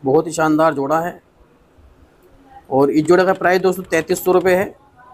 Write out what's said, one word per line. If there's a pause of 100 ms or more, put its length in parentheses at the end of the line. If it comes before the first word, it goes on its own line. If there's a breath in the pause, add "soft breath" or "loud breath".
बहुत
ही
शानदार
जोड़ा
है। (1500)
और
इस
जोड़े
का
price
दोस्तों
तैंतीस
सौ
रुपये
है, (380)